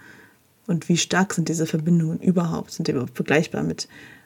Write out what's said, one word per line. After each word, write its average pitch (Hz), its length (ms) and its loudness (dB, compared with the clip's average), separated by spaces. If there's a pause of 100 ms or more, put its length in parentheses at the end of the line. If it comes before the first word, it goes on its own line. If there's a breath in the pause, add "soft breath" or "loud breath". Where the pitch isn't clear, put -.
(680 loud breath)
Und 165 220 -2
wie 175 80 4
stark 180 380 0
sind 160 140 0
diese 160 180 0
Verbindungen 165 520 2
überhaupt? 165 540 0
Sind 160 160 -4
die 151 40 -2
überhaupt 131 220 -4
vergleichbar 151 480 0
mit - 260 -6 (380 loud breath)